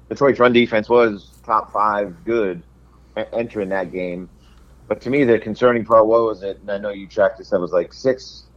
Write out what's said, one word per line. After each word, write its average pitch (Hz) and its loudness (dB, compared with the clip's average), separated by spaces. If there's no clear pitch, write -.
Detroit's 123 0
run 123 4
defense 113 0
was 117 2
top 107 -2
five 101 -2
good 101 -4
e-, 110 -4
entering 107 -6
that 95 -4
game. 90 -8
But 107 -6
to 120 -6
me, 143 2
the 117 4
concerning 113 0
part 113 6
was 110 0
that, 98 -10
and 101 -14
I 101 -4
know 104 -8
you 98 -12
tracked 98 0
this, 92 -20
that 98 0
was, 85 -6
like, 87 -2
six - -6